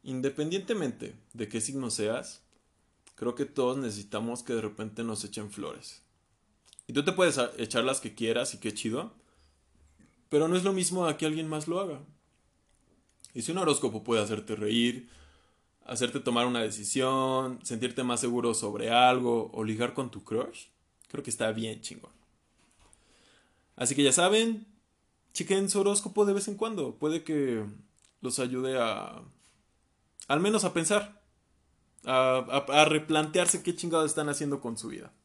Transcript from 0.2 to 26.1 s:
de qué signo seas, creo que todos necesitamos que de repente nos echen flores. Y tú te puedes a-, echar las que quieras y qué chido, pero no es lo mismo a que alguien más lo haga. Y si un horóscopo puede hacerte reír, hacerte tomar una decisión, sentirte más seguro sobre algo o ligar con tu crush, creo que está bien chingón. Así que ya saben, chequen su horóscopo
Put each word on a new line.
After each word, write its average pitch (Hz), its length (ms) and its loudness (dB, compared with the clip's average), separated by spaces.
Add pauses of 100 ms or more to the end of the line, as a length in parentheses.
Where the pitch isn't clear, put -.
de 113 160 -6
qué 113 120 -4
signo 131 300 -6
seas, 110 520 -4 (720)
creo 120 220 -4
que 143 80 -2
todos 131 320 0
necesitamos 113 680 -4
que - 100 -6
de 113 80 0
repente 107 440 -8
nos 110 180 -6
echen 104 280 -10
flores. - 520 -12 (880)
Y - 40 -12
tú 139 120 0
te 185 80 0
puedes 180 260 4
a-, 120 180 0
echar 117 280 0
las 131 160 0
que - 140 -10
quieras - 400 -2
y 104 40 -16
qué 107 160 -6
chido, 139 400 -4 (1120)
pero 151 200 4
no 175 80 2
es 180 80 2
lo 196 80 4
mismo 180 340 0
a 151 100 0
que 156 100 -2
alguien 156 220 -2
más 156 200 -4
lo 170 120 -2
haga. 175 200 -6 (1300)
Y 120 80 -8
si 160 100 -6
un 175 60 -2
horóscopo 135 440 0
puede 113 200 2
hacerte 104 340 -4
reír, 117 520 0 (760)
hacerte 123 360 -4
tomar 120 260 2
una 123 160 0
decisión, 131 1000 0
sentirte 120 400 -4
más 120 180 0
seguro 120 340 0
sobre 110 360 -4
algo 123 640 6
o 110 120 -2
ligar 110 300 0
con 127 160 -4
tu 101 140 -14
crush, - 420 -4 (420)
creo - 140 -8
que - 80 -10
está 110 220 0
bien 110 280 -6
chingón. - 320 -16 (1600)
Así 127 180 0
que 143 80 4
ya 139 100 8
saben, 214 540 4 (680)
chequen 196 380 2
su 202 100 2
horóscopo 202 440 2